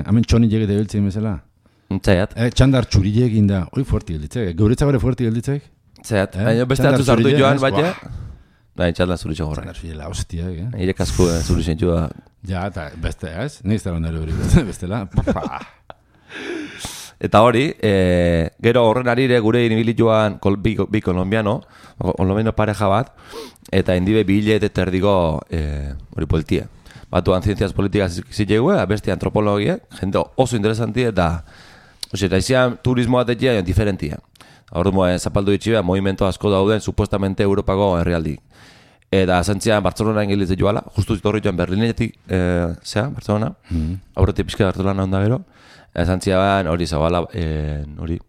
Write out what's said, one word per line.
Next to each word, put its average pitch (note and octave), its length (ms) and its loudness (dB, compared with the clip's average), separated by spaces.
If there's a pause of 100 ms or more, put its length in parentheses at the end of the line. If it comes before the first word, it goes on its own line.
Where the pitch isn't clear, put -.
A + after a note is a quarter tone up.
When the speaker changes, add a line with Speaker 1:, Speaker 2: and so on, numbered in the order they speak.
Speaker 1:
hemen A2+ 160 4
txoni A#2 260 4
jegete G#2+ 280 0
biltzen G#2 280 -2
bezala. G#2 280 -2 (580)
Speaker 2:
Zaiat. F#2+ 460 2
Speaker 1:
Eh, A#2 120 0
txandar C3 380 4
txuri G2+ 240 2
jegin A2 360 4
da, F#2+ 260 0
hori C3+ 100 -2
fuerti G#2+ 320 -4
gelditzek, E2 420 -6
geuretzak A#2 320 2
ere C3 100 2
fuerti B2 280 -2
gelditzek? A#2+ 340 -4 (440)
Speaker 2:
Zaiat, G2 320 -2
Speaker 1:
Eh? G2 80 0
Speaker 2:
baina A#2 200 2
beste B2+ 180 2
Speaker 1:
Txandar C3 180 6
Speaker 2:
atzu - 40 2
sartu A#2+ 180 6
Speaker 1:
txuri C#3 140 4
Speaker 2:
joan, C3+ 200 6
Speaker 1:
jez, C3 40 -2
Speaker 2:
baita. C3+ 200 2
Speaker 1:
buah. - 420 -6 (540)
Speaker 2:
Bai, F2 160 2
txandar F2+ 240 0
zuri - 180 -6
txogorra. D2+ 280 -4
Speaker 1:
Txandar - 120 -12
zuri E2 200 -12
la D2+ 120 -12
hostia, F2 420 -6
eh? F2+ 180 -8 (100)
Speaker 2:
Nire F#2 160 0
kasku, - 340 2
eh, E2 140 2
zuri E2 220 0
zentxua. E2 460 0 (360)
Speaker 1:
Ja, F#2+ 220 -6
eta E2+ 280 -10
beste, E2 320 -6 (160)
ez? D3 200 -10
Ni G#2 120 0
ez G2+ 80 -4
da F#2+ 100 -4
ondero D#2+ 280 -4
hori D#2 100 -4 (200)
<laughs> G#2 180 6
bestela. G2 360 -8
Pufa. - 540 -4 (1600)
Speaker 2:
Eta G2+ 220 4
hori, B2 300 4 (100)
eh, F2 680 2 (100)
gero A#2 240 4
horren A#2+ 240 2
arire B2 320 2
gure A2+ 240 2
inibili A2 320 0
joan A2 400 2
kol-, G2+ 240 0
bi, G#2+ 160 0
bi G2+ 240 0
kolombiano, G2 600 -2 (360)
o-, F#2 160 -2
kolombiano G#2 400 0
pareja G#2+ 340 0
bat, G#2 220 0 (600)
eta F#2 260 2
indibe G#2 260 2
bi F#2+ 140 2
hilete G#2 320 2
terdiko, F2+ 800 0
eh, D2 460 -6 (200)
hori D#2 140 -4
pueltie. D#2+ 380 -2 (420)
Batuan F#2 320 0
zientziaz G2 320 0
politikaz F#2+ 460 -2 (100)
zilegue, A2 560 0
beste G#2 260 -2
antropologie, G#2 680 0 (200)
jende F#2 220 -2 (140)
oso B2 240 0
interesanti A2 500 0
eta, F2 220 0 (840)
oso, G2 140 -2
eta F2+ 100 2
izan B2+ 460 2
turismo B2 340 2
bat B2 160 0
egia, A#2 300 0
diferentia. F2+ 560 -2 (580)
Orduan, F#2 380 2
eh, - 20 0
zapaldu G2+ 380 0
ditxi G#2 180 -2
behar, G#2+ 100 2
movimento F#2+ 440 0
asko G2+ 260 -2
dauden, G2+ 280 2
supuestamente G2 600 -2
Europako G2 560 0
herrialdi. E2+ 400 -2 (720)
Eta F2+ 300 2
esan F#2 240 -2
zian, G#2+ 180 2
Bartzelona G#2+ 420 0
ingiliz G2 360 0
joala, G2+ 240 0 (100)
justu G#2 220 -2
zitorri G#2 260 -2
joan G2 160 -2
Berlinetik, G#2 560 -2 (140)
eh, F2 560 0
zea, G#2+ 260 -4
Bartzelona, G#2+ 460 -4 (160)
Speaker 1:
Mhm. E2 220 -2 (220)
Speaker 2:
aurretik F#2 300 0
pixka - 200 0
Bartzelona F#2+ 380 0
onda F#2+ 200 0
gero, B2 220 0 (500)
esan F2+ 240 0
zian, F#2+ 480 2
hori E2+ 180 0
zabala, D#2+ 380 0 (100)
eh, D2+ 520 -4 (120)
hori, E2 320 -6